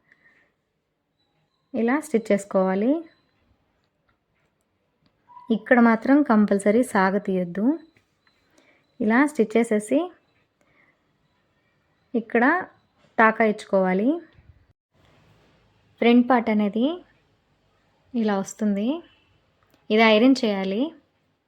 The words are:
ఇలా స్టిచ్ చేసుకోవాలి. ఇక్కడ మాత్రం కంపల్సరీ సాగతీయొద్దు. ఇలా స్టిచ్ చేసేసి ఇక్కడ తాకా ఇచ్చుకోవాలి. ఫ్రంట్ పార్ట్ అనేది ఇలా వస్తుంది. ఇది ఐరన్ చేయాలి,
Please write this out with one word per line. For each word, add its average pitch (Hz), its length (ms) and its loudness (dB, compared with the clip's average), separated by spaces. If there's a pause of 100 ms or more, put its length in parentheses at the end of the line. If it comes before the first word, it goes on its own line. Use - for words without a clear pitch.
(1700)
ఇలా 233 260 -2
స్టిచ్ 233 280 -4
చేసుకోవాలి. 196 640 -2 (2500)
ఇక్కడ 240 300 2
మాత్రం 233 440 4
కంపల్సరీ 208 600 2
సాగతీయొద్దు. 190 800 -2 (1300)
ఇలా 226 280 0
స్టిచ్ 226 260 -2
చేసేసి 226 460 0 (2250)
ఇక్కడ 233 300 -2 (720)
తాకా 220 280 2
ఇచ్చుకోవాలి. 196 640 0 (1900)
ఫ్రంట్ 240 260 4
పార్ట్ 233 220 0
అనేది 214 360 -2 (1300)
ఇలా 214 240 -2
వస్తుంది. 202 500 -4 (1040)
ఇది 214 160 2
ఐరన్ 220 300 4
చేయాలి, 202 460 -4 (680)